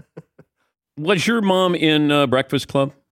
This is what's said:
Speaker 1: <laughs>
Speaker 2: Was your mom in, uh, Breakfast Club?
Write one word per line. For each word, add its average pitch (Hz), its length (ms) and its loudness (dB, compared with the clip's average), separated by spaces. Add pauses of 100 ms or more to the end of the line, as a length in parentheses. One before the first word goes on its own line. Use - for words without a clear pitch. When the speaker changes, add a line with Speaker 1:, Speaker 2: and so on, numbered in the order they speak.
Speaker 1:
<laughs> - 920 -20
Speaker 2:
Was 160 280 -2
your 233 140 0
mom 185 340 2
in, 151 380 2
uh, 143 140 2
Breakfast 131 420 -2
Club? 139 240 -2 (200)